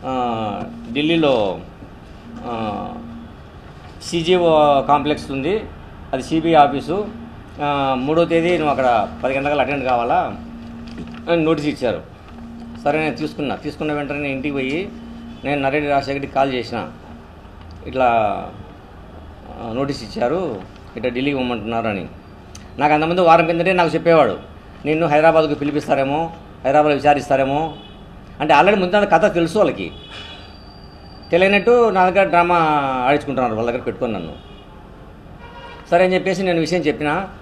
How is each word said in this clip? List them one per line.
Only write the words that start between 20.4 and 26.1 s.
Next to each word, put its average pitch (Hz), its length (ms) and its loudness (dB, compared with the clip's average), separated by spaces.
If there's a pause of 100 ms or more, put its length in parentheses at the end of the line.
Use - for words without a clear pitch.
ఇట్లా 120 140 -4
ఢిల్లీకి 135 260 -2
పోమంటున్నారు" 113 520 -2
అని. 95 180 -4 (720)
నాకు 151 160 4
అంతకుముందు 165 260 2
వారం 170 260 6
కిందటే 170 260 2
నాకు 170 220 2
చెప్పేవాడు, 160 440 4 (460)
"నిన్ను 156 220 0
హైదరాబాద్కు 156 480 4
పిలిపిస్తారేమో, 143 800 -2 (320)